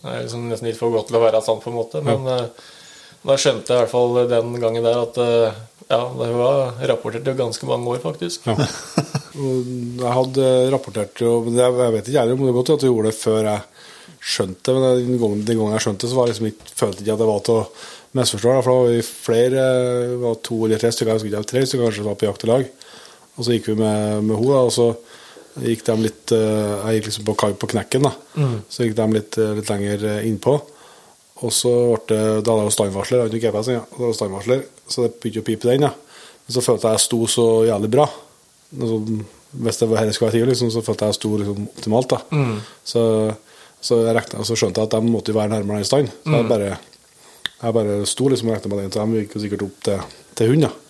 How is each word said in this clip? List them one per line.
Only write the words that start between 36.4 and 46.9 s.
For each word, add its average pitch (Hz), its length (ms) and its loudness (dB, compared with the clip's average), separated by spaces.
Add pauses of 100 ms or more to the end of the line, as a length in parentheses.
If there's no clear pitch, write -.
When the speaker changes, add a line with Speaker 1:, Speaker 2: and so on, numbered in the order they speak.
Speaker 2:
Men - 140 -14
så 123 100 0
følte 113 240 2
jeg 107 80 2
jeg - 80 2
sto 117 140 0 (100)
så 120 160 4 (240)
jævlig 107 240 -2
bra. 143 140 4 (600)
Altså, 117 260 -2 (540)
hvis 117 280 -4
det 117 100 2
var 110 100 2
her 110 80 2
jeg 104 80 -2
skulle 113 160 2
være 113 80 2
tidlig, 120 140 2
liksom, 120 180 0
så 113 120 -4
følte 107 200 -4
jeg 107 80 2
jeg 98 80 -4
sto 107 180 -2
liksom 101 300 -4
optimalt, 117 400 0
da. 123 120 2 (120)
Speaker 1:
Mm. 120 300 0 (240)
Speaker 2:
Så, - 160 0 (800)
så - 240 2
jeg 113 100 2
regnet, - 240 -2
og 104 80 -4
så 113 80 -2
skjønte 107 240 0
jeg 110 80 0
at 110 80 0
de 110 160 2
måtte 110 220 -2
jo 110 60 2
være 104 160 0
nærmere 104 260 -4
den 98 80 -4
stand. 135 180 2 (160)
Så 156 80 -2
jeg 117 140 4
Speaker 1:
Mm. - 20 -4
Speaker 2:
bare, 101 300 0 (840)